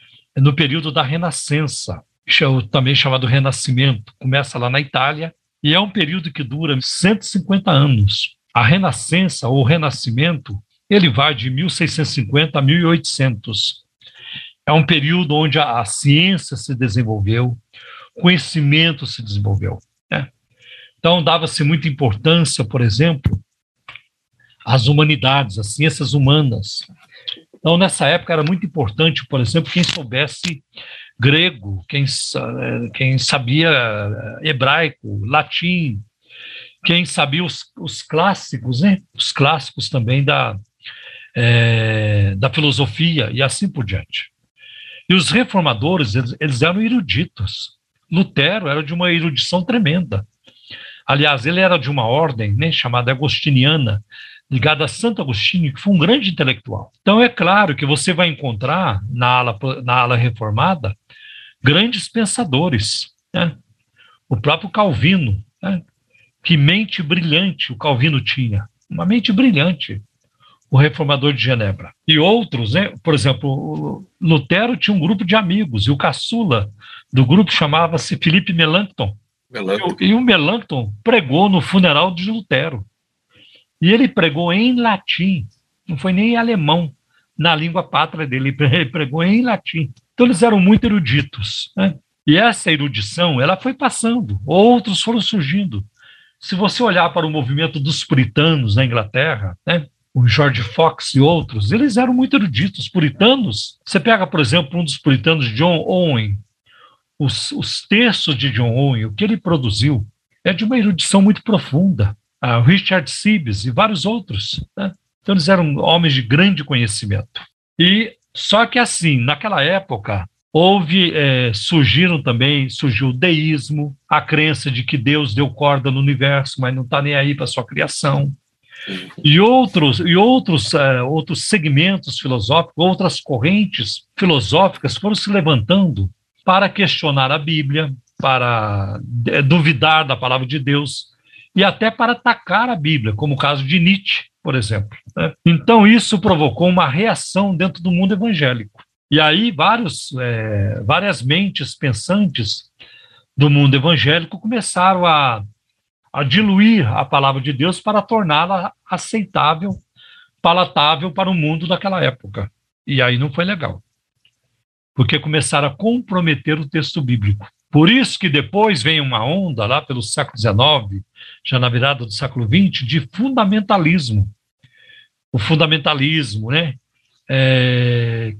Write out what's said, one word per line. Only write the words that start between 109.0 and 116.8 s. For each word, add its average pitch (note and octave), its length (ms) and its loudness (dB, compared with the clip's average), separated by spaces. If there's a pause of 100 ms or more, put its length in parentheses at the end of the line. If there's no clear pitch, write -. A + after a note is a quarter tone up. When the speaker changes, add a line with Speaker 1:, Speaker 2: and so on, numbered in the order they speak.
Speaker 1:
o G#2+ 80 -8
que A2 100 -6
ele G#3 140 0
produziu, B2 680 -2 (380)
é F#3+ 100 0
de F3+ 100 -6
uma A#3+ 140 0
erudição G3 440 2
muito G3+ 220 4
profunda. D3 720 0 (240)
Ah, A#2+ 200 0
Richard F3+ 500 2
Sibbes C3+ 560 -2
e B2+ 60 -4
vários F#3 340 0
outros, F#3+ 580 -6 (140)
né? G3 160 -6 (280)
Então, G3 120 -2
eles E3 140 2
eram F3 300 2
homens E3 360 2
de C3 100 0
grande D3+ 400 2
conhecimento. G#2 800 -4 (360)